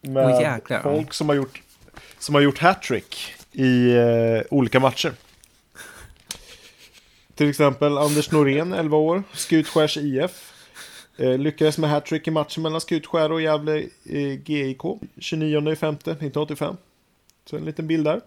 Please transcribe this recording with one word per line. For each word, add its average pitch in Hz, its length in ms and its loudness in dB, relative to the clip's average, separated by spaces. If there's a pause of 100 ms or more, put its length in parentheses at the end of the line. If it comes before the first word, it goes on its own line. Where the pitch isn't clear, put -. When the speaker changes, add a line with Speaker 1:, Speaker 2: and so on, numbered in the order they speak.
Speaker 1:
Med 135 340 0
Speaker 2:
Åh, 123 80 4
jäklar. 123 400 -4
Speaker 1:
folk 147 320 -2
som 151 140 -4
har 147 80 4
gjort, 135 260 -4 (560)
som - 160 -6
har 143 80 8
gjort 143 160 4
hattrick - 760 -2 (200)
i, 123 440 4
eh, 117 540 4
olika 131 300 4
matcher. 131 320 0 (2250)
Till 147 160 2
exempel 143 480 2
Anders 147 320 0
Norén, 151 420 2
elva 156 240 0
år, 160 260 0 (100)
Skutskärs - 640 0
I 143 220 -4
F. - 340 -6 (640)
Eh, 127 220 0
lyckades 151 400 0
med 151 120 0
hattrick 151 380 -2
i - 20 -2
matchen 156 320 -4
mellan 160 180 -4
Skutskär 156 520 -2
och 165 100 -2
Gävle, 151 360 0 (260)
eh, 139 400 -4
G 147 260 -2
I 131 40 -6
K. 180 240 -8 (200)
Tjugonionde 156 580 -2
femte 156 340 -4
nittonhundraåttiofem. 151 680 -6 (720)
Så 151 60 -10
en 156 80 -10
liten 156 220 -8
bild 160 180 0
där. 165 220 0